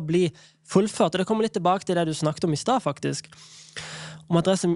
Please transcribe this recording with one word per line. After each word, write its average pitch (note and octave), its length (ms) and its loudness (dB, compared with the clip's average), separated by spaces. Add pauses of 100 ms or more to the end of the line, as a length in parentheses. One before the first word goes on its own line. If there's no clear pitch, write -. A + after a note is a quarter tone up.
bli F3 220 2 (420)
fullført, G#3 460 2
og F#3 40 0
det F#3 80 0
kommer A3 160 0
litt A3 140 -4
tilbake F3+ 300 0
til F3 100 0
det E3+ 100 2
du D#3+ 60 -2
snakket D3+ 320 -2
om D#3 80 0
i C#3+ 60 -4
stad, A#3+ 240 0
faktisk. C#3 440 -6 (1000)
Om E3 100 4
at E3 80 0
det F#3+ 60 4
er F#3 80 0
så, F3+ 140 0